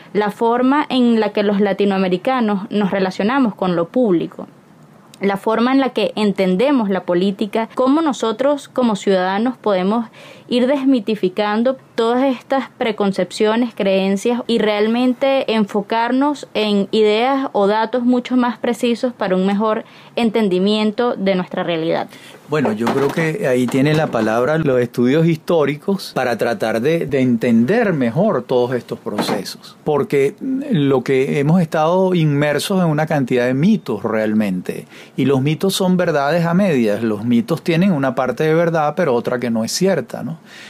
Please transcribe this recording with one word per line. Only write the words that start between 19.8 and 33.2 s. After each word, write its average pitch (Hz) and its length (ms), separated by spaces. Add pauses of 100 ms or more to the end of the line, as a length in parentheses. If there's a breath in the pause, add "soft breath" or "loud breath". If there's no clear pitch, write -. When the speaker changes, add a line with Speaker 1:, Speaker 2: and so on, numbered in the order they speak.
Speaker 1:
entendimiento 214 1000
de 190 200
nuestra 185 280
realidad. 165 440 (420 loud breath)
Speaker 2:
Bueno, 139 220
yo 107 140
creo 135 240
que 160 360
ahí 127 220
tiene 139 260
la 156 140
palabra 120 500
los 139 220
estudios 127 480
históricos 156 880
para 123 220
tratar 113 420
de, 160 280
de 139 120
entender 127 720
mejor 139 520
todos 123 300
estos 117 260
procesos, - 840
porque 143 560
lo 143 640
que 143 360
hemos 156 220
estado 175 540
inmersos 147 680
en 170 80
una 151 160
cantidad 127 420